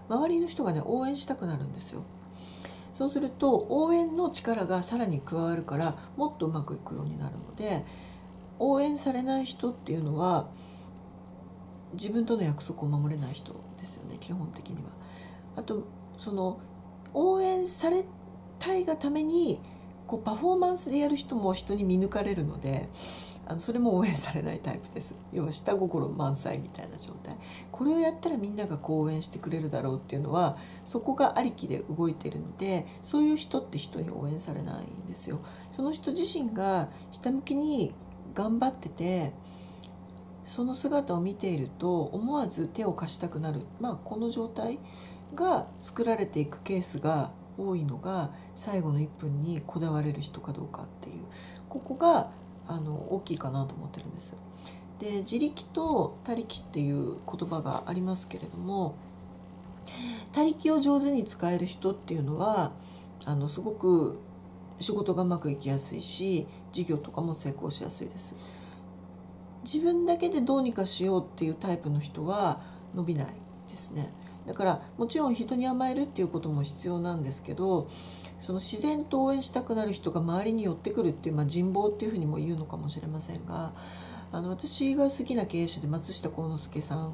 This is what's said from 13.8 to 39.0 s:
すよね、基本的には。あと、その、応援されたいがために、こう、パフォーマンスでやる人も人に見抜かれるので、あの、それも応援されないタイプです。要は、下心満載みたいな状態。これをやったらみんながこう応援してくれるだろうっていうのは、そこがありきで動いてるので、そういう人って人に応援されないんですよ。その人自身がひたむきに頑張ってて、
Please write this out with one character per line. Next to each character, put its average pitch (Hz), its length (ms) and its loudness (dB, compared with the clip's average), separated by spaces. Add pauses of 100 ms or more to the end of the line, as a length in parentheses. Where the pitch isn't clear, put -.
す - 120 -8
よ - 120 -14
ね、 - 100 -10
基 - 140 -8
本 170 140 -4
的 - 220 -12
に 147 140 -8
は。 - 60 -10 (640)
あ 180 80 -6
と、 208 200 -2 (340)
そ - 140 -6
の、 185 280 0 (540)
応 370 280 6
援 370 260 4
さ 330 220 4
れ 370 160 4 (540)
た 370 160 2
い 370 100 2
が 311 100 2
た 294 140 0
め 302 140 2
に、 311 380 4 (440)
こ 233 120 -2
う、 - 60 -2
パ 214 120 2
フ 320 160 4
ォ 370 40 8
ー - 20 6
マ 359 160 6
ン 359 40 2
ス 311 120 0
で 277 100 4
や 294 80 6
る 294 80 6
人 277 200 -2
も 196 180 4
人 202 220 0
に 202 80 2
見 185 160 6
抜 196 100 4
か 208 140 0
れ 202 100 2
る 165 120 2
の 147 140 -2
で、 135 300 0 (600)
あ - 40 0
の、 165 60 -2
そ 233 120 -2
れ 240 80 2
も 233 160 6
応 190 100 8
援 185 80 4
さ 143 200 6
れ 151 80 0
な 156 120 -2
い 165 60 -6
タ - 140 -4
イ - 40 -6
プ - 160 -12
で - 80 -6
す。 - 140 -6 (160)
要 170 140 0
は、 160 60 -2
下 - 240 2
心 170 340 0
満 139 260 0
載 - 240 -2
み 135 100 -8
た - 140 -12
い - 60 -12
な - 80 -12
状 - 160 -12 (100)
態。 - 140 -10 (340)
こ - 140 -2
れ 302 100 6
を 330 40 4
や 320 120 6
っ 330 80 -8
た 339 100 0
ら 294 80 2
み 202 120 -2
ん 208 60 -4
な 208 120 -2
が 156 100 -2
こ 156 240 2
う 151 40 4
応 156 40 2
援 156 120 0
し - 80 -2
て - 100 -8
く 165 100 -6
れ 160 100 0
る 156 100 -2
だ 131 120 0
ろ 131 120 0
う - 20 0
っ 135 40 -2
て - 160 -6
い 139 40 0
う - 20 0
の 147 120 0
は、 165 240 4 (280)
そ - 140 -2
こ 269 160 0
が 269 240 6
あ - 20 2
り 240 120 2
き - 140 -8
で - 120 0 (100)
動 165 200 2
い 151 40 0
て 151 160 -4
る 151 120 -6
の 165 160 -8
で、 - 280 0 (180)
そ - 160 2
う 302 40 8
い 302 80 8
う 311 60 4
人 262 240 0
っ - 40 -8
て - 120 -6
人 - 240 -4
に 165 80 -2
応 - 180 -4
援 156 120 -2
さ - 140 -2
れ - 100 -4
な - 180 -6
い - 40 -8
ん - 220 -10
で - 80 -8
す - 140 -4
よ。 151 100 -4 (320)
そ 269 100 -4
の 294 120 0
人 294 180 -4
自 339 120 2
身 277 300 2
が 190 360 2 (220)
ひ - 100 -12
た 240 100 0
む 269 100 0
き 277 140 -2
に 285 380 2 (400)
頑 220 260 2
張 254 80 6
っ 262 80 0
て - 140 -10
て、 170 440 0 (1120)